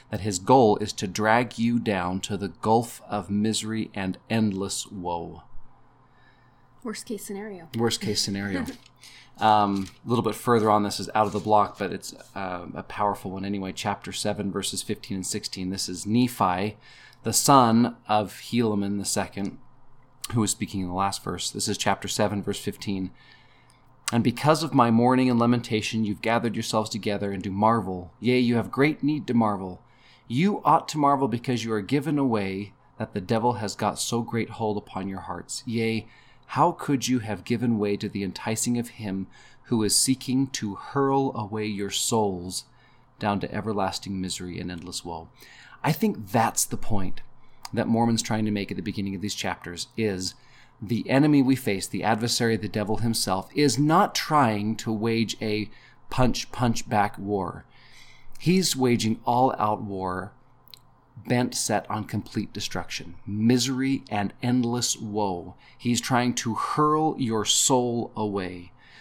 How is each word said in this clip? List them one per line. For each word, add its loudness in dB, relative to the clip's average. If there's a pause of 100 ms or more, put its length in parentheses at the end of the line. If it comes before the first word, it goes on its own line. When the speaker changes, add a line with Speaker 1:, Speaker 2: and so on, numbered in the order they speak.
(120)
Speaker 1:
that -4
his -2
goal 8
is -4
to -6
drag 2
you 2
down 0
to -4
the -4
gulf 0
of -4
misery 0
and -4 (100)
endless 0
woe. -8 (1400)
Speaker 2:
Worst -10
case -8
scenario. -12
Speaker 1:
Worst 0
case -2
scenario. -2
Speaker 2:
<laughs> -14 (640)
Speaker 1:
Um, 4 (180)
a -10
little 2
bit -2
further 4
on, 6
this -4
is -8
out 6
of -2
the -2
block, 2
but -4
it's, -12 (220)
uh, -8
a -8
powerful -2
one -8
anyway. -4
Chapter -6
seven, -4
verses -4
fifteen -6
and -6
sixteen. -6
This -4
is -10
Nephi, 2 (480)
the -2
son 6 (140)
of 2
Helaman -2
the -6
second, -4 (760)
who 2
was 2
speaking -4
in -4
the -6
last -2
verse. -6
This -4
is -2
chapter -2
seven, 0
verse -4
fifteen. -4 (1000)
"And 2
because 2
of -4
my 6
mourning 4
and 2
lamentation, 0
you've -4
gathered 0
yourselves -2
together -4
and -6
do -6
marvel. 0
Yea, 4
you 4
have 0
great 2
need 0
to 0
marvel. 0 (460)
You 0
ought 4
to -6
marvel 4
because -2
you -4
are 0
given 0
away, 0 (240)
that -6
the -2
devil 2
has -4
got -2
so -2
great -4
hold -4
upon -8
your -8
hearts. -10
Yea, -2 (440)
how 4
could -2
you 2
have -4
given 2
way 2
to -4
the -4
enticing -2
of -4
him -6 (380)
who 2
is 2
seeking 2
to -6
hurl 0
away -4
your -4
souls -2 (560)
down 0
to -6
everlasting -4
misery -8
and -8
endless -10
woe?" -10 (540)
I 0
think -2
that's 2
the -4
point 4 (500)
that 0
Mormon's 2
trying 0
to 0
make -2
at -4
the -6
beginning -4
of -8
these -4
chapters, -6
is -2 (480)
the -2
enemy 6
we 6
face, -2
the -6
adversary, 2
the -6
devil -2
himself, -2
is 4
not 4
trying 2
to -4
wage 0
a -2 (400)
punch, 2
punch 0
back 2
war. -4 (720)
He's 2
waging 2
all-out 2
war, -6 (920)
bent 2
set -2
on -2
complete -4
destruction, -8 (120)
misery 2
and -2
endless 0
woe. -4 (240)
He's 0
trying 2
to -2
hurl 2
your -2
soul 2
away. -4 (300)